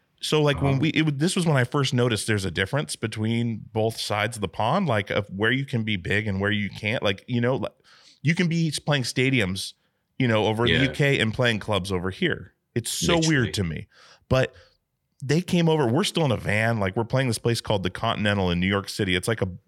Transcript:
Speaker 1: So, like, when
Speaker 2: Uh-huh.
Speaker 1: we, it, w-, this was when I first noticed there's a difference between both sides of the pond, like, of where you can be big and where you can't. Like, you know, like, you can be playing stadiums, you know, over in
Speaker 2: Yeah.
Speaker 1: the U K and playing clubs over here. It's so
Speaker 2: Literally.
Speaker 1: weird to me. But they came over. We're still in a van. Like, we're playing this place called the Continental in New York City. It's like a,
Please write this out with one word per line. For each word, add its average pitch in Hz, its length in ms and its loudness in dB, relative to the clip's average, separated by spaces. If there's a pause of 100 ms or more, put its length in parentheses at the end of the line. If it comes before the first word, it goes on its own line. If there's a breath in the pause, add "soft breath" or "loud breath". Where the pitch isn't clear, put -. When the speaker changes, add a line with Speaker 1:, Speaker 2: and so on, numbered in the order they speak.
(200)
Speaker 1:
So, 151 200 2
like, 143 220 2
when 139 120 2
Speaker 2:
Uh-huh. 135 80 0
Speaker 1:
we, 160 80 2
it, - 100 -2
w-, 151 180 0
this 165 160 0
was 175 120 0
when 156 100 4
I 123 80 4
first 139 280 0
noticed 120 360 2
there's 104 160 0
a 92 60 -4
difference 101 440 -2
between 113 760 -4
both 110 260 -2
sides 107 380 -2
of 107 40 -10
the 98 80 -2
pond, 139 380 0
like, 107 240 0
of - 240 -2
where 107 160 0
you 135 160 0
can 120 160 -2
be 107 140 -2
big 98 320 -2
and 98 120 -2
where 101 120 0
you 104 180 -2
can't. 110 320 -4
Like, 101 240 -2
you 120 140 0
know, 123 160 0
like, - 160 -6 (500 soft breath)
you 156 120 2
can 180 140 2
be 165 240 0 (140)
playing 143 160 2
stadiums, 117 720 0 (440)
you 131 80 2
know, 110 200 4
over 110 180 2
in 120 80 4
Speaker 2:
Yeah. 82 60 4
Speaker 1:
the 135 80 4
U 131 60 -4
K 139 260 2
and 110 160 0
playing 120 240 2
clubs 98 340 -2
over 90 160 -2
here. 104 460 -4 (200)
It's 120 160 -4
so - 260 0
Speaker 2:
Literally. 160 200 2
Speaker 1:
weird 117 180 0
to 101 100 -2
me. 78 220 -6 (440 loud breath)
But 131 240 2 (720 soft breath)
they 147 140 2
came 175 300 2
over. 156 160 4
We're 156 180 2
still 165 220 0
in 135 60 2
a 104 40 2
van. 110 440 0
Like, 95 160 -2
we're 117 80 0
playing 131 240 0
this 110 100 -2
place 117 240 0
called 101 200 0
the 90 80 -2
Continental 101 600 0
in 87 100 0
New 90 60 2
York 98 240 0
City. 95 260 0
It's 90 100 -2
like 113 140 -2
a, 95 80 0 (200)